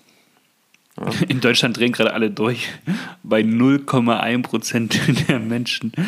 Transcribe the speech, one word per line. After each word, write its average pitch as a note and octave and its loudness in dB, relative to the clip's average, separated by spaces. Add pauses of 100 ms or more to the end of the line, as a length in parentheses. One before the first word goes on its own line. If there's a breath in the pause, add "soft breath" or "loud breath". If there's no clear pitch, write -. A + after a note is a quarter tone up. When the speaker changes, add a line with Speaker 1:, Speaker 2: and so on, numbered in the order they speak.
(960 soft breath)
Speaker 1:
Ja. - -6 (100)
Speaker 2:
<laughs> C#3+ 0
In C3 0
Deutschland B2 2
drehen A#2+ 2
gerade A2+ 2
alle A2 0
durch, G#2+ -4 (540 loud breath)
weil A2 2
null B2 4
Komma A#2 0
ein A#2+ 0
Prozent A#2 -2 (160)
<laughs> B2+ 0
der C3+ 2
Menschen A2+ -4 (160 loud breath)